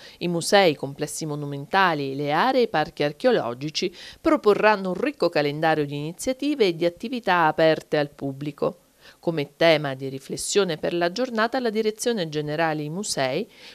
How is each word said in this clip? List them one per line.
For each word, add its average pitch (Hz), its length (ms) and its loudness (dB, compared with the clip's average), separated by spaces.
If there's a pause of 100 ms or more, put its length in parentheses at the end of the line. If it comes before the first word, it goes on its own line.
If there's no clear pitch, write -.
(180)
i 170 100 -4
musei, 175 440 4
i 135 40 -2
complessi 147 500 -8
monumentali, 147 880 -2
le 143 160 -4
aree 233 300 2
e 240 40 4
i 220 40 -2
parchi 156 340 -2
archeologici 147 920 -2 (280)
proporranno 208 680 4
un 180 40 -2
ricco 190 340 -2
calendario 151 560 0
di 143 120 -8
iniziative 254 720 -2
e 170 100 0
di 160 80 -2
attività 180 600 0
aperte 156 520 2
al 147 120 -2
pubblico. 147 680 -6 (400)
Come 165 380 -6
tema 151 380 4
di 135 120 -10
riflessione 151 680 -2
per 170 180 -4
la 175 160 0
giornata, 233 480 -2
la 240 120 -2
Direzione 214 580 -2
Generale 151 540 -2
I 151 80 -6
Musei 160 600 -4 (240)